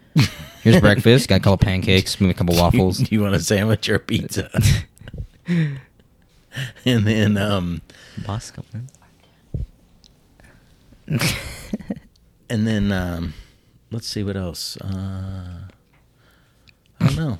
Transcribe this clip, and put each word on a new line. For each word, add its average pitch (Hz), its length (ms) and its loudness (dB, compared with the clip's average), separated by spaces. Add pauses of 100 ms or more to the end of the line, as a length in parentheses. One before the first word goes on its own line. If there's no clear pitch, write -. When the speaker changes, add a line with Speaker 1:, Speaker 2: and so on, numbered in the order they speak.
(640)
Speaker 1:
Here's 113 180 8
Speaker 2:
<laughs> - 0 -
Speaker 1:
breakfast. 110 480 6
Got 98 80 4
a - 20 4
couple 95 180 4
pancakes, 95 640 2
maybe 95 120 4
a - 20 -2
couple 90 200 0
Speaker 2:
Do 85 40 4
you, 87 60 6
Speaker 1:
waffles." 92 340 2
Speaker 2:
do 107 180 0
you 107 60 2
want 101 140 0
a - 40 0
sandwich 107 500 0
or 104 100 2
pizza? - 500 -4 (1000)
Speaker 1:
<laughs> 165 220 0 (1160)
Speaker 2:
And 113 220 2
then, 104 300 2
um, 90 440 -2 (460)
Speaker 1:
Bosco, - 360 -10 (100)
man. 117 140 -12 (2250)
Speaker 2:
<laughs> 139 120 -2 (1300)
and 113 180 0
then, 101 240 0
um, 87 420 -4 (580)
let's 113 160 -10
see - 160 -6
what 98 140 -4
else. 90 400 -8
Uh, 95 880 -10 (1300)
I - 80 2
don't 139 100 2
know. 143 220 -4